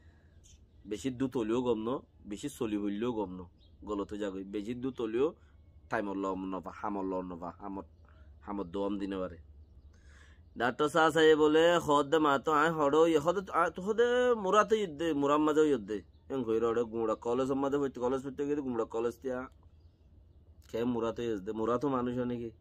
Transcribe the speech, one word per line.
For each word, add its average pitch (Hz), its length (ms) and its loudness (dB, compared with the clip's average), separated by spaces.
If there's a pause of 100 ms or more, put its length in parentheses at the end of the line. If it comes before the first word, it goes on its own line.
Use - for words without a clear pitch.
(880)
বেশি 107 220 -4
দু 127 180 -2
তলিও 120 340 0
গম 117 280 0
ন, 143 100 -4 (260)
বেশি 104 240 -8
চলি 110 280 -4
হইলেও 104 340 -2
গম 92 300 -6
ন, 90 40 -14 (380)
গলত 101 260 -6
হয়ে 104 100 -10
যাবে। 98 240 -6
বেশি 104 300 -8
দু 123 180 -6
তলিও 123 420 -2 (560)
টাইমর 101 260 -4
লম 95 300 -4
নবা, 95 260 -8
হামর 101 320 -6
লম 92 300 -6
নবা, 87 160 -10
হামর, 98 340 -12 (580)
হামর 101 220 -8
দম 98 340 -4
দিনে 98 200 -6
পারে। 87 200 -6 (1200)
ডাক্তার 123 320 0
চা 160 220 4
চাই 156 240 8
বলে, 160 420 6
"হদ 143 320 2
দে 160 80 4
মা 143 220 4
তো 160 120 -2
আয় 156 200 4
হড়ো, 156 360 4
ইয়ে 160 120 4
হদে, 180 320 -2
আ-, 165 180 2
তো 180 120 -10
হদে 208 220 0 (340)
মুরা 202 260 4
তো 214 120 2
ইয়ে 208 120 0
দে, 156 260 -2
মুরার 143 260 4
মাঝে 151 220 4
ইয়ে 147 160 4
দে।" 101 240 -6 (280)
এং 135 140 -4
কই 110 160 0
রড়ে 117 240 0
গুঁড়া 110 320 -2
কলেজ 127 360 -2
মাঝে 139 260 0
হইতে, 135 220 -2
কলেজ 131 260 -2
হইতে 143 220 -6
গেলে 147 140 -2
গুঁড়া 120 240 -2
কলেজ 117 360 -4
দিয়া। 127 260 -8 (1200)
খে 117 120 -2
মুরা 117 280 0
তো 120 120 -6
ইয়ে 113 140 -2
দে, 95 140 -8
মুরা 113 260 0
তো 143 120 0
মানুষ 123 260 -2
হয় 123 100 -2
নাকি? 120 360 -6